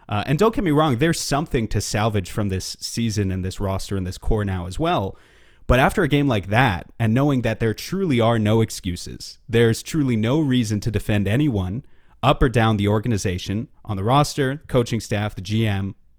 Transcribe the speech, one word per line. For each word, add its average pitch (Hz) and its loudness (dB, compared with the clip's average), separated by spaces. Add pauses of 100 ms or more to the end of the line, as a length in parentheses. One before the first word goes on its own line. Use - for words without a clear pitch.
Uh, 104 -2
and 156 0
don't 220 4
get - -2
me 165 2
wrong, 143 2
there's 160 2
something 139 -2
to 107 0
salvage 104 -2
from 101 -2
this 92 -6
season 107 -2
and 92 -4
this 92 -6
roster 95 -4
and 95 -4
this 92 -8
core 107 0
now 92 -4
as 90 -10
well. 160 -2 (500)
But 123 4
after 160 2
a 160 2
game 143 2
like 98 0
that, 110 0
and 110 2
knowing 135 2
that 113 -2
there 113 0
truly 170 -2
are 113 4
no 110 4
excuses, - -6 (100)
there's 113 4
truly 135 0
no 117 2
reason 123 0
to 117 -4
defend 104 0
anyone 107 0 (360)
up 143 4
or 147 4
down 113 2
the 101 2
organization, 104 -2 (160)
on 104 -6
the 95 -6
roster, 139 2
coaching 120 0
staff, 104 -4
the - -12
G 107 -2
M, 98 -4 (240)